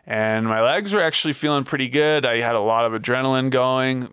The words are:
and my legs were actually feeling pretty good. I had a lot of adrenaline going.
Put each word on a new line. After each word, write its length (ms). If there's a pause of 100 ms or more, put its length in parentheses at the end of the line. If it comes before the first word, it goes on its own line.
and 400
my 140
legs 340
were 80
actually 300
feeling 320
pretty 240
good. 360
I 160
had 140
a 60
lot 240
of 80
adrenaline 580
going. 640